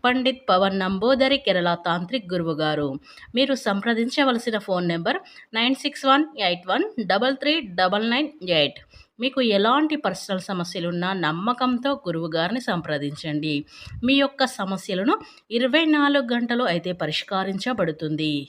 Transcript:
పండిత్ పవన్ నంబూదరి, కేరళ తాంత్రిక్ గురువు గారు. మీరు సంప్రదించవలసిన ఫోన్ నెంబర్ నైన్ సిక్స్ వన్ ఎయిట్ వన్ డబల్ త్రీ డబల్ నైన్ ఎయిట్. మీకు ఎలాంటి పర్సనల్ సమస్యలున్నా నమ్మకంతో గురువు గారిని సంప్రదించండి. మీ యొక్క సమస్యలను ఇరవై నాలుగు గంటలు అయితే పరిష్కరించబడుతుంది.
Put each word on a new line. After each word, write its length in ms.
పండిత్ 440
పవన్ 320
నంబూదరి, 580
కేరళ 320
తాంత్రిక్ 460
గురువు 260
గారు. 300
మీరు 260
సంప్రదించవలసిన 1000
ఫోన్ 300
నెంబర్ 300
నైన్ 220
సిక్స్ 320
వన్ 160
ఎయిట్ 280
వన్ 180
డబల్ 300
త్రీ 180
డబల్ 360
నైన్ 200
ఎయిట్. 300
మీకు 300
ఎలాంటి 480
పర్సనల్ 480
సమస్యలున్నా 640
నమ్మకంతో 800
గురువు 360
గారిని 280
సంప్రదించండి. 880
మీ 140
యొక్క 360
సమస్యలను 640
ఇరవై 380
నాలుగు 440
గంటలు 340
అయితే 280
పరిష్కరించబడుతుంది. 1400